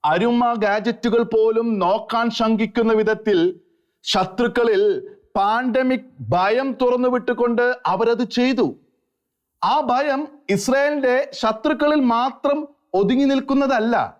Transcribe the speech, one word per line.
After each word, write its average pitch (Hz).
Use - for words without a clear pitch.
അരുമ 226
ഗാഡ്ജറ്റുകൾ 226
പോലും 220
നോക്കാൻ 220
ശങ്കിക്കുന്ന 220
വിധത്തിൽ 214
ശത്രുക്കളിൽ 214
പാൻഡമിക് 254
ഭയം 220
തുറന്നുവിട്ടുകൊണ്ട് 247
അവരത് 233
ചെയ്തു. 247
ആ -
ഭയം 277
ഇസ്രായേലിന്റെ 262
ശത്രുക്കളിൽ 294
മാത്രം 269
ഒതുങ്ങി 262
നിൽക്കുന്നതല്ല. 262